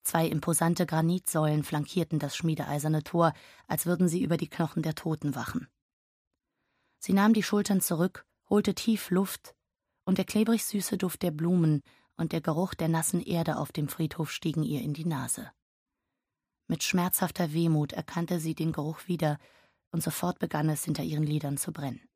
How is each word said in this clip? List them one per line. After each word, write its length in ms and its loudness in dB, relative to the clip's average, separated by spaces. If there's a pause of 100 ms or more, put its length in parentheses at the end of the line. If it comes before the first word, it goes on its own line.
Zwei 240 2
imposante 580 2
Granitsäulen 760 2
flankierten 560 -2
das 160 -6
schmiedeeiserne 680 0
Tor, 300 4 (340)
als 180 -2
würden 240 4
sie 120 0
über 160 0
die 120 -4
Knochen 340 -2
der 120 -4
Toten 380 -2
wachen. 360 -6 (1300)
Sie 140 0
nahm 200 6
die 100 4
Schultern 360 2
zurück, 460 0 (240)
holte 260 2
tief 340 0
Luft, 460 0 (500)
und 120 2
der 80 0
klebrig 400 2
süße 320 -2
Duft 240 -2
der 100 0
Blumen 500 4 (360)
und 160 -2
der 80 0
Geruch 320 0
der 160 0
nassen 320 0
Erde 360 0
auf 140 -4
dem 160 -2
Friedhof 440 -2
stiegen 320 -2
ihr 180 -2
in 120 -4
die 120 -6
Nase. 460 -4 (1160)
Mit 160 -2
schmerzhafter 680 0
Wehmut 400 2
erkannte 480 -4
sie 140 -4
den 180 0
Geruch 340 -6
wieder, 300 0 (540)
und 120 -2
sofort 360 -2
begann 280 0
es, 160 0
hinter 200 -2
ihren 200 -2
Lidern 340 -2
zu 140 -4
brennen. 340 -8 (100)